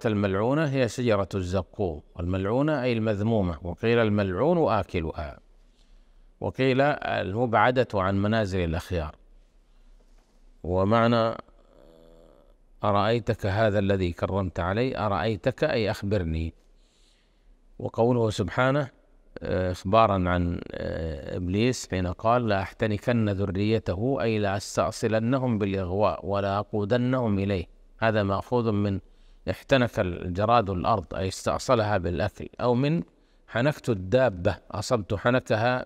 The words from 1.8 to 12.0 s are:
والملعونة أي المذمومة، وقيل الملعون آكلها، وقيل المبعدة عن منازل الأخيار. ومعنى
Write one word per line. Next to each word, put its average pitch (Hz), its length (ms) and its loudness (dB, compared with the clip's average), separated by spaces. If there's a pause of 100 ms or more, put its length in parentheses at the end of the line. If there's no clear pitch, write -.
والملعونة 113 680 0
أي 127 100 0
المذمومة، 107 680 0
وقيل 113 380 0
الملعون 107 760 2
آكلها، 80 640 -4 (1000)
وقيل 127 400 2
المبعدة 113 1120 2
عن 98 280 2
منازل 104 380 0
الأخيار. 80 560 -2 (1500)
ومعنى 113 720 2 (1500)